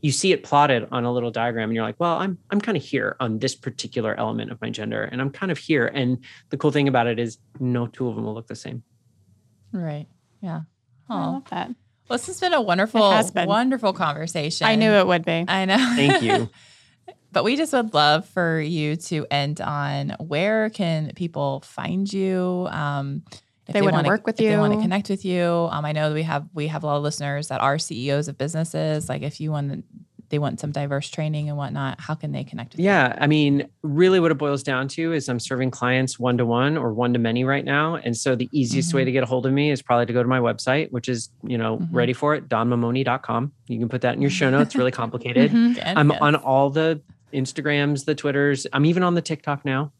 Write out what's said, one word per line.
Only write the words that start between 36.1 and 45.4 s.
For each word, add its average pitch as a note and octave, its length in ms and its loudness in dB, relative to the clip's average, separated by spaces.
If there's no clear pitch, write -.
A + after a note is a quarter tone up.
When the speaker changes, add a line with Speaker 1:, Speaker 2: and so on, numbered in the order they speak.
Speaker 1:
one-to-one B2 600 2
or B2 160 -2
one-to-many A#2+ 500 0
right C#3 220 0
now. D3 320 0
And A#2 180 -4
so C3 220 0
the B2 160 -4
easiest C#3+ 400 0
way C3+ 80 2
Speaker 2:
Mm-hmm. C3 60 2
Speaker 1:
to C3 40 -2
get C3 120 2
a - 20 0
hold B2+ 200 -2
of C3 60 2
me C#3+ 200 2
is C3+ 100 -2
probably A#2+ 240 2
to A#2+ 80 -6
go B2 100 2
to A#2+ 60 0
my B2+ 100 2
website, B2 540 0
which A#2+ 160 -6
is, A#2 220 -6
you A#2+ 140 -4
know, A2+ 220 -2
Speaker 2:
Mm-hmm. E3 140 -4
Speaker 1:
ready B2 200 2
for D3 200 0
it, - 140 -4
don A#2 220 0
mamoni A#2+ 340 0
dot B2 200 -2
com. A#2+ 280 -4
You A#2+ 100 -6
can A#2 120 -2
put A#2+ 140 -4
that B2 120 2
in C#3 60 -2
your C#3 100 2
show C#3 180 2
notes, C3+ 240 4
really B2+ 180 2
complicated. B2 600 2